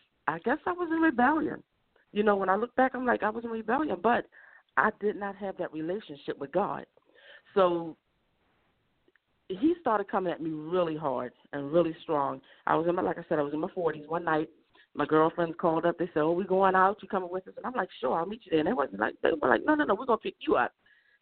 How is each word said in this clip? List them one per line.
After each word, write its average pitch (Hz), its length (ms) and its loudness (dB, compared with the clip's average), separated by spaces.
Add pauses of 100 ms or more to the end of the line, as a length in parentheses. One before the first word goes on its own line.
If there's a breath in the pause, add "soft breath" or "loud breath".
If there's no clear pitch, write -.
(280)
I 160 120 -4
guess 240 260 -2
I 359 60 -2
was 349 200 -6
in 330 100 0
rebellion. 294 600 2 (520 soft breath)
You 208 100 0
know, 208 120 4
when 190 140 0
I 190 60 4
look 220 200 -4
back, 262 200 2
I'm 254 100 -6
like, 220 160 2
I 214 80 0
was 226 140 -6
in 233 80 -8
rebellion, 226 500 -2
but 240 240 2 (500 loud breath)
I 208 140 4 (100)
did 202 180 -2
not 196 180 -8
have 196 220 -8
that 170 140 -6
relationship 156 680 -8
with 139 120 -10
God. 175 360 -2 (640 loud breath)
So 170 420 2 (1500)
he 254 320 2
started 208 300 0
coming 185 240 0
at - 80 -8
me 165 80 -4
really 160 480 -2
hard 127 340 -4 (220)
and 143 180 -8
really 160 300 2
strong. 139 400 -2 (240 soft breath)
I 156 100 2
was 165 120 0
in 175 80 0
my, 185 80 0
like 175 160 -2
I 170 100 -14
said, 160 80 2
I 147 60 2
was 147 100 -4
in 151 60 -4
my 170 160 -4
forties 151 320 -4
one 170 180 -4
night. 156 240 0 (460 soft breath)
My 147 100 -2
girlfriends 165 540 2
called 160 260 2
up. 170 140 0
They - 140 -2
said, 151 80 2
"Oh, 160 100 2
we 180 140 0
going 190 280 4
out. 190 300 4
You 185 40 -16
coming 185 220 -4
with 185 180 -6
us?" 190 80 -20
And - 80 -14
I'm 240 100 -8
like, 185 160 -4 (120)
"Sure, 226 160 0
I'll 170 80 -2
meet 214 200 -10
you - 40 -20
there." 156 120 2
And 160 60 0
they 247 60 0
wasn't 104 280 -4
like, 113 200 0
they - 80 4 (100)
were 135 100 2
like, 117 140 4
"No, 302 120 2
no, 294 80 0
no, 240 100 0
we're 254 140 -2
gonna 226 100 2
pick - 180 -8 (120)
you 208 80 4
up." 123 180 0 (480 soft breath)